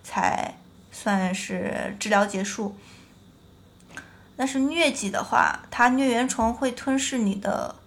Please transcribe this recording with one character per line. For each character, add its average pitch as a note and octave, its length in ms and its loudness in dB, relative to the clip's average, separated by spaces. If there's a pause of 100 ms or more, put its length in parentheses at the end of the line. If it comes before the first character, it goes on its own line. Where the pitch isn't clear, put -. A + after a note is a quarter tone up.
才 - 500 -2 (380)
算 F#3+ 420 0
是 - 640 -4
治 G#3 120 -6
疗 G3+ 160 4
结 G3 180 -4
束。 G3+ 320 -6 (1600)
但 C4 100 0
是 C4+ 140 0
疟 D4+ 320 4
疾 G3+ 180 -4
的 - 140 -2
话， - 340 2 (140)
它 B3 180 4
疟 C4+ 160 4
原 B3 220 2
虫 A#3 260 0
会 B3+ 200 -2
吞 C4+ 260 0
噬 C4+ 180 -2
你 G3 180 2
的 - 380 -4 (140)